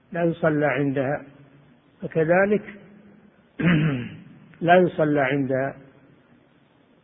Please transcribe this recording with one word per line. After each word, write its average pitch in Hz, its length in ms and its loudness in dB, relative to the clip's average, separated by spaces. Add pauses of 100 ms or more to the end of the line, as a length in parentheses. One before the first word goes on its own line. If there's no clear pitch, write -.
(120)
لا 170 120 -4
يصلى 156 420 0
عندها، 139 560 -2 (800)
فكذلك 185 600 0 (1000)
<clears throat> 151 1000 -2
لا 170 160 4
يصلى 156 440 2
عندها، 135 540 -2 (1300)